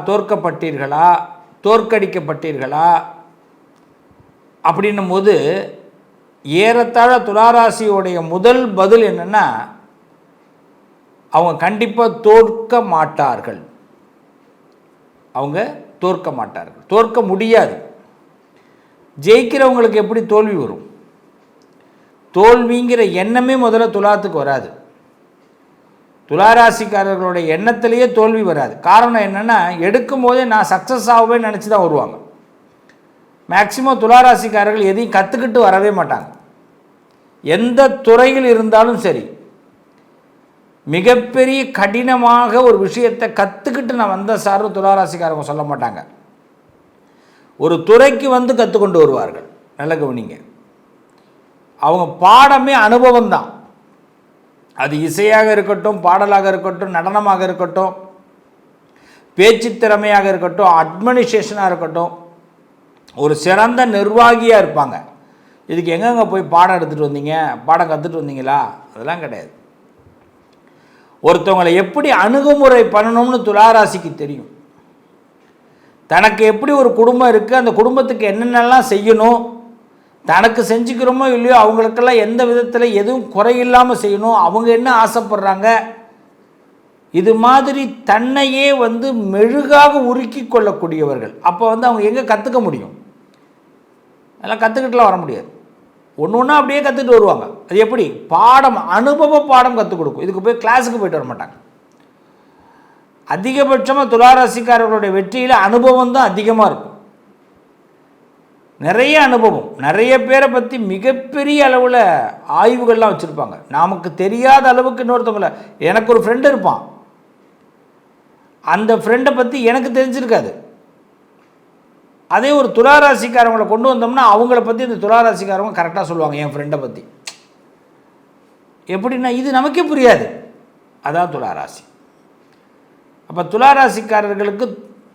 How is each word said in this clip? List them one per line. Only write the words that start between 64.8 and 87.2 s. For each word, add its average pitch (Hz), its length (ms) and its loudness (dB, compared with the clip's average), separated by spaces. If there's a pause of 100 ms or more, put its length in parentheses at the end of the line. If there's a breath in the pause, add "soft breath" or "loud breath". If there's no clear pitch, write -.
இதுக்கு 170 260 -4
எங்கெங்க 226 380 0
போய் 180 220 -6
பாடம் 185 220 4
எடுத்துட்டு 151 300 -4
வந்தீங்க, 143 260 -6 (320)
பாடம் 165 260 0
கத்துட்டு 160 300 -6
வந்தீங்களா? 139 380 -6 (340)
அதெல்லாம் 156 320 -10
கிடையாது. 110 260 -16 (1700 soft breath)
ஒருத்தவங்களை 170 500 2 (100)
எப்படி 277 280 -4
அணுகுமுறை 254 720 4
பண்ணணும்னு 233 540 0 (100)
துளாராசிக்கு 202 680 2
தெரியும். 143 360 -14 (1600 soft breath)
தனக்கு 208 360 2
எப்படி 220 260 0
ஒரு 269 220 4
குடும்பம் 247 400 2
இருக்கு, 220 220 0
அந்த 240 160 2 (100)
குடும்பத்துக்கு 247 500 0
என்னென்னலாம் 240 640 2
செய்யணும், 220 480 2 (840 soft breath)
தனக்கு 220 440 2
செஞ்சுக்கிறோமோ 247 560 -2
இல்லையோ 247 320 2
அவங்களுக்கெல்லாம் 226 680 2
எந்த 233 200 -2
விதத்துல 240 400 0 (140)
எதுவும் 233 340 -4
குறையில்லாம 247 680 2
செய்யணும், 208 420 -2
அவங்க 220 260 0
என்ன 240 180 0 (120)
ஆசைப்படுறாங்க, 202 640 -2 (1500)
இது 185 200 2 (140)